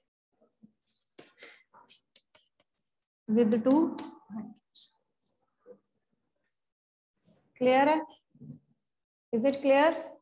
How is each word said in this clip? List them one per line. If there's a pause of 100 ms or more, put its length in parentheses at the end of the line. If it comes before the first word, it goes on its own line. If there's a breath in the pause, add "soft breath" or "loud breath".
(3250 loud breath)
With
two। (3750)
Clear
है? (1300)
Is
it
clear? (280)